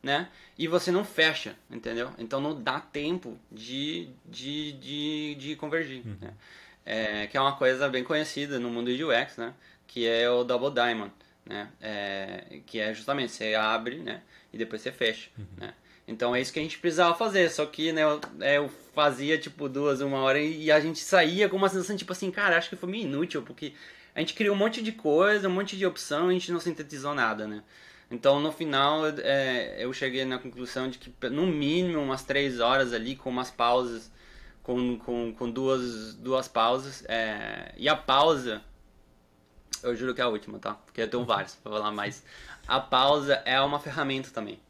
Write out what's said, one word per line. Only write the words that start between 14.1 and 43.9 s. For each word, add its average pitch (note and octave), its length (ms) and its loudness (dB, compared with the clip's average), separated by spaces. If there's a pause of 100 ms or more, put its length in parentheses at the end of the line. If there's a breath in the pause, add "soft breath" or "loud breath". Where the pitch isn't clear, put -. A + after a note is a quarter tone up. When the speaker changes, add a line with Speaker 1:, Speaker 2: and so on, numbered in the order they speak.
Speaker 1:
E G#2+ 40 -12
depois A2 240 -6
você B2+ 100 -4
fecha, - 460 -2
Speaker 2:
Uhum. G#2 80 -12 (120)
Speaker 1:
né? G#2 160 -12 (340 soft breath)
Então A#2+ 280 0
é B2+ 60 2
isso C3 100 -4
que - 80 -4
a - 40 -2
gente D#3+ 140 -8
precisava E3+ 380 4
fazer, G3 340 4
só D#3 160 0
que, D#3 280 -2
né, D#3 100 4
eu, D3+ 160 4 (220)
é, C#3+ 160 4
eu D3 120 2 (240)
fazia, D3 440 2
tipo, D3 320 -6
duas, C#3 320 0
uma C#3 160 -2
hora C3+ 220 4
e, D#3 260 -2
e D#3 60 6
a D3+ 80 10
gente D#3 200 -2
saía F3+ 480 4
com F#3 80 0
uma F#3+ 140 4
sensação, F#3+ 260 -2
tipo F#3+ 160 -8
assim, F#3 180 -4
"Cara, F3+ 280 4
acho E3+ 120 0
que F3+ 60 -8
foi F3+ 140 -6
meio G#3+ 160 -4
inútil", C#3+ 380 -2
porque C3+ 300 -12 (400 loud breath)
a - 60 -6
gente E3 140 -2
criou G3+ 220 2
um G3 40 -2
monte A3+ 220 2
de A3 100 -2
coisa, F#3+ 560 4
um F#3 40 2
monte G3 260 -2
de F#3+ 80 0
opção F3 420 0
e F#3 80 4
a F3+ 40 0
gente F3+ 120 -6
não F3 80 0
sintetizou D3 560 -6
nada, A2 320 0
né? G#2 160 -8 (460 loud breath)
Então, C#3 320 4
no D3+ 100 0
final, D3+ 520 2 (160)
é, C3 600 0
eu B2+ 140 -4
cheguei C3 320 -2
na B2+ 120 -4
conclusão B2+ 520 -6
de B2+ 80 -12
que, - 160 -20 (160)
no D3+ 180 2
mínimo, D#3+ 540 2
umas C3+ 240 -2
três C3+ 340 0
horas B2 320 4
ali, A#2+ 240 -4
com C3 140 -8
umas B2 200 -4
pausas, A#2+ 640 2 (520 loud breath)
com, B2 360 0
com, A#2+ 340 -4
com A#2+ 160 -6
duas, A#2+ 680 -2
duas B2+ 300 -2
pausas, B2+ 640 0
é, G#2+ 680 -4
e B2+ 100 0
a D3+ 80 6
pausa, C3+ 680 4 (1200)
eu B2 140 -2
juro B2 180 -4
que B2 60 -6
é B2 60 2
a - 20 2
última, G#2+ 320 -4
tá? G#2 140 -6
Porque - 280 -8
eu A2 80 0
tenho B2 140 0
várias G2+ 320 0
pra - 160 -12
falar, G#2+ 200 -2
mas G#2 300 -6 (460 loud breath)
a B2+ 140 2
pausa C#3 540 4 (100)
é C3 160 4
uma C#3+ 180 0
ferramenta C3+ 520 -4